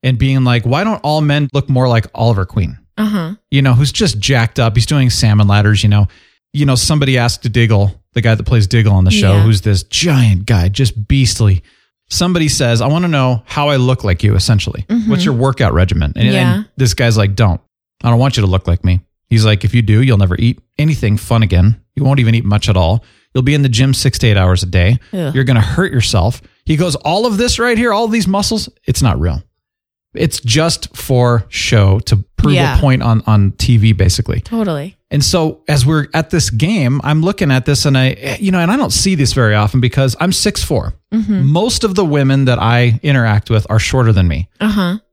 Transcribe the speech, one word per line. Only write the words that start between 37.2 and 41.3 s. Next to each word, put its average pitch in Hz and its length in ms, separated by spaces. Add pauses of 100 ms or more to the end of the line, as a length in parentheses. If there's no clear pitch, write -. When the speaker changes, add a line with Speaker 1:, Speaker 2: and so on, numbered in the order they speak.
Speaker 1:
looking 180 300
at 127 140
this 143 180
and 139 140
I, 131 420
you 196 100
know, 185 80
and 170 120
I 233 60
don't 269 160
see 196 220
this 143 180
very 110 220
often 104 260
because 127 400
I'm 180 120
six - 300
four. - 320 (180)
Speaker 2:
Mm-hmm. 208 340